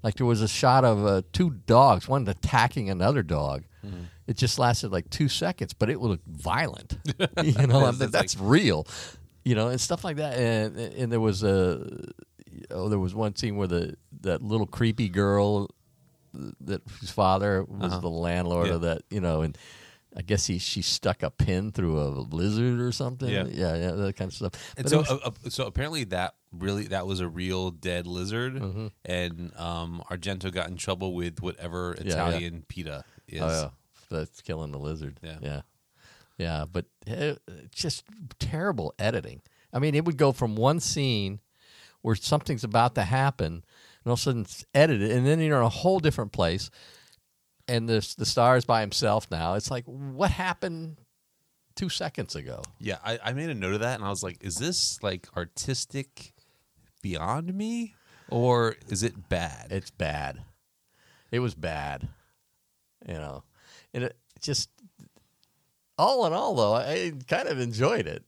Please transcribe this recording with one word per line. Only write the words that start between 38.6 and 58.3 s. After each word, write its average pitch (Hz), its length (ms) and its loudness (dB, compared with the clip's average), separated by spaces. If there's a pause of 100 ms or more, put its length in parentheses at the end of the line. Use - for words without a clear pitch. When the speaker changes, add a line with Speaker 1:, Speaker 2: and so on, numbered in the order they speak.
Speaker 1:
editing. 90 440 -2 (320)
I 123 60 -2
mean, 147 140 2
it 156 120 2
would 170 120 0
go 139 140 8
from 113 240 0
one 139 240 4
scene 107 600 0 (600)
where 110 140 2
something's 147 480 0
about 117 320 4
to 113 80 2
happen, 131 500 2
and 85 100 -12 (440)
all 120 60 2
of 120 60 0
a - 20 -4
sudden 120 220 0
it's - 300 -12
edited, 123 380 4
and 123 160 4
then 160 140 4
you're 151 180 2
in 117 60 6
a 120 40 4
whole 190 300 2
different 139 320 0
place. 87 400 0 (960)
And 117 180 0
the, 113 300 2
the 110 80 -2
star 127 320 6
is 120 80 2
by 113 160 4
himself 107 500 0
now. 82 220 0
It's 107 180 -4
like, 123 140 -6
what 139 460 -2
happened 170 680 -4 (800)
two - 140 -4
seconds - 460 -6
ago? 64 260 -10 (180)
Speaker 2:
Yeah, 101 260 -6
I, 113 180 -4
I 135 100 -2
made 156 160 -2
a 147 60 -4
note 95 200 0
of 104 60 0
that, 123 140 0
and 107 80 -8
I 98 60 -2
was 101 140 -2
like, 90 200 -8
"Is 92 140 -4
this, 165 440 -2
like, 95 260 -4 (100)
artistic - 960 -6 (680)
beyond 107 520 -4
me, 226 420 -4 (320)
or 120 480 2 (140)